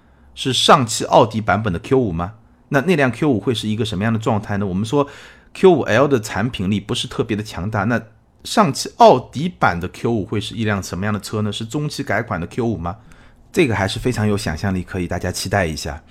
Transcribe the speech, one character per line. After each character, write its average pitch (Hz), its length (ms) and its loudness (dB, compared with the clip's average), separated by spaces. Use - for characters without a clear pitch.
是 - 180 -4
上 143 340 6
汽 - 180 -4
奥 151 200 6
迪 110 160 -2
版 107 220 2
本 107 100 0
的 82 60 -2
Q 131 200 2
五 113 140 0
吗？ 87 200 -4
那， 139 100 2
那 170 160 2
辆 135 160 2
Q 151 180 0
五 113 80 2
会 117 160 -2
是 110 140 -6
一 107 80 -2
个 117 80 -2
什 107 120 -6
么 92 60 -2
样 113 100 0
的 113 60 0
状 110 220 0
态 104 160 -6
呢？ 101 100 -2
我 90 80 -4
们 98 100 -2
说 143 220 0
Q - 180 6
五 151 120 6
L 127 260 4
的 135 120 2
产 107 300 -4
品 92 200 -4
力 104 100 0
不 - 140 -6
是 - 120 -6
特 - 160 -4
别 110 140 -2
的 104 60 -4
强 107 280 -8
大， 107 140 -2
那 117 160 0
上 190 300 2
汽 - 240 -6
奥 190 240 8
迪 139 280 -6
版 101 300 0
的 87 100 -4
Q - 220 -4
五 110 140 0
会 107 160 -4
是 - 160 -8
一 113 80 -2
辆 101 180 0
什 90 160 -8
么 92 60 -4
样 107 100 0
的 98 60 -2
车 107 220 -4
呢？ 107 100 -2
是 113 120 -8
中 151 240 -4
期 - 140 -8
改 107 200 -2
款 92 180 -4
的 85 60 -6
Q 117 200 -4
五 113 100 -2
吗？ 85 200 -6
这 165 160 2
个 110 80 0
还 95 100 2
是 - 140 -4
非 127 100 -2
常 107 160 0
有 104 100 2
想 80 220 -4
象 98 160 -2
力， 90 80 -4
可 95 160 -8
以 87 80 -4
大 90 100 -4
家 90 140 -4
期 - 180 -6
待 98 160 2
一 78 120 -4
下。 76 340 -10